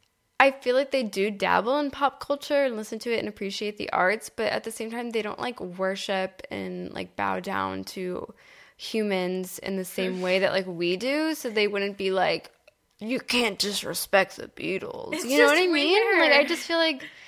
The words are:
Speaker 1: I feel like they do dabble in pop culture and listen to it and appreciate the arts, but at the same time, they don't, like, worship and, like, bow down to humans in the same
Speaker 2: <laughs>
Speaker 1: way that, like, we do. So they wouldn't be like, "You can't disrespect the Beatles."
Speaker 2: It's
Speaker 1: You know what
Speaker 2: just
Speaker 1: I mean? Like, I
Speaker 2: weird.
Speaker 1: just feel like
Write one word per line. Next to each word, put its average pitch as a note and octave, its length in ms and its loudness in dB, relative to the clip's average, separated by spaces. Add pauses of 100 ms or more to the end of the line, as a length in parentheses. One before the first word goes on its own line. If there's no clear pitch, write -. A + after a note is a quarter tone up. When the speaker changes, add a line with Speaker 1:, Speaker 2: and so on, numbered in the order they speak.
(400)
Speaker 1:
I C#4 100 10
feel B3+ 260 0
like C#4 140 2
they C4+ 120 2
do G3+ 280 0
dabble G3 480 2
in C#4+ 120 0
pop C4+ 300 -2
culture C#4+ 440 0
and A#3+ 120 -2
listen G#3+ 240 -8
to A#3+ 140 -4
it G#3+ 40 0
and G#3 100 -2
appreciate G#3 500 -6
the - 120 -8
arts, G3 400 2
but - 220 -4
at G#3+ 120 -2
the A3+ 60 -8
same A3+ 200 -8
time, A#3+ 200 -6
they A3+ 120 -2
don't, G#3 160 -6
like, B3 220 -6
worship F#3+ 880 -4
and, F3+ 420 -6
like, - 240 -10
bow F#3 240 0
down F#3+ 440 -4
to F#3 500 -8 (420)
humans F#3 840 -2
in G3 160 -4
the F#3 80 -4
same F#3 360 -4
Speaker 2:
<laughs> F#3 60 -2
Speaker 1:
way F#3 140 4
that, F#3+ 120 2
like, F#3+ 140 0
we F3 320 -2
do. D4+ 360 0
So C4+ 140 -6
they G#3 200 2
wouldn't G3+ 280 -2
be F#3+ 140 0
like, F3 400 2 (480)
"You A3+ 220 -2
can't A#3 380 0
disrespect F#3+ 800 0
the A2 120 -10
Beatles." - 680 -6
Speaker 2:
It's D#4 100 -4
Speaker 1:
You C4 140 2
know D4 80 10
what D4 100 6
Speaker 2:
just F4+ 140 4
Speaker 1:
I - 20 4
mean? F#4 480 4
Like, D#4 120 6
I C#4 60 8
Speaker 2:
weird. C#4+ 100 4
Speaker 1:
just E4 180 -2
feel E4 120 0
like D#4+ 240 0 (260)